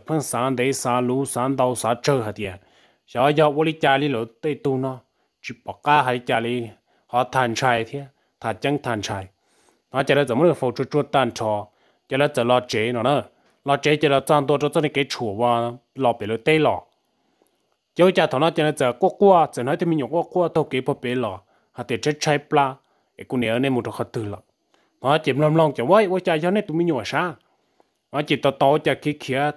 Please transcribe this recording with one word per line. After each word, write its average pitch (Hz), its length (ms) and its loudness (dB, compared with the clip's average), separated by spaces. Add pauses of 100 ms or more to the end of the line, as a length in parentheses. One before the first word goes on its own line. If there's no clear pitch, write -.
phân 156 160 -2
sáng 123 340 -2
đấy 127 160 0
sáng 123 340 -2
lù 135 180 -2
sáng 131 320 -2
đầu 127 180 0
sáng 117 280 -2
trưa 139 180 2
hả 107 120 -6
tiệt. 98 280 -10 (460)
Giờ 127 220 0
giờ 151 280 4
tôi 160 80 0
đi 160 80 0
cha 143 260 2
đi 147 100 0
lỡ 117 160 -2 (160)
tê 151 140 -4 (100)
tu 135 140 0
nó. 131 200 -6 (440)
Chỉ - 120 -14 (100)
bỏ 98 80 -12 (120)
cá 147 180 4
hay 127 240 -2
cha 120 140 0
đi 117 280 -4 (380)
họ 123 180 -2
than 123 300 -2
chai 117 300 0
thế, 139 200 -10 (360)
than 110 200 -4
trắng 143 220 0
than 113 200 -4
chai. 95 240 -8 (680)
Nó 135 100 -2
chơi 135 140 2
là 143 80 4
giống 127 220 2
như 156 80 4
phụ 123 220 -2
chuột 131 140 -4
chuột 147 220 -2
than 131 180 2
trò, 107 360 -4 (420)
chơi 135 100 -2
là 143 160 2
giờ 120 100 0
lo 123 160 4
chế 120 320 -2
nó 117 100 -4
nữa. 131 200 0 (420)
Lo 139 120 2
chế 147 200 2
chơi 147 140 0
là 135 160 4
trang 147 200 2
tổ 143 120 2
cho 147 100 -2
cho 165 120 -2
nên 151 120 -2
cái 143 160 -2
chủ 104 280 -6
và 120 360 0 (220)
lo 127 180 0
bị 107 140 -8
lỡ 110 180 -2
tê 156 140 4
lọ. 113 240 0 (1160)
Cháu 180 120 6
cha 185 160 4
thằng 131 140 -2
nó 165 100 4
cho 160 140 0
nó 151 120 2
giờ 123 160 2
qua 185 260 0
qua, 180 340 6
giờ 127 100 -6
nói 143 140 -2
tụi 175 100 -4
mình 160 120 0
nhổ 127 80 -2
qua 165 240 -2
qua, 175 240 0
tao 151 100 2
kể 131 160 -4
bỏ 135 220 -2
bể 123 120 -4
lò. 104 260 -4 (320)
Hả, 120 160 -12
thì 120 140 -2
chết 151 180 0
cháy 147 180 0
pla. 139 360 0 (420)
Ê, - 120 -20
cô 135 80 -6
nè, 117 220 0
nên 135 160 0
một 117 100 -2
thằng 113 80 -8
khát - 200 -6
từ 113 120 -6
lò. 101 140 -10 (600)
Nó 143 180 2
chỉ 147 140 0
lom 151 220 2
lom 156 180 4
cho 120 120 -4
quay, 196 220 4
quay 180 140 -2
cha 165 180 0
cho 175 120 0
nên 208 160 0
tụi 156 100 -4
mình 175 100 2
nhổ 135 180 0
sao? 156 300 -4 (800)
Nó 143 100 -2
chỉ 147 140 0
tao 139 160 0
tao 139 260 2
cho 151 240 0
cái 151 180 -4
kia, 139 360 -2